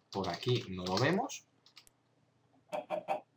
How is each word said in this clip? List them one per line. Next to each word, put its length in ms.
por 160
aquí 420
no 140
lo 140
vemos. 480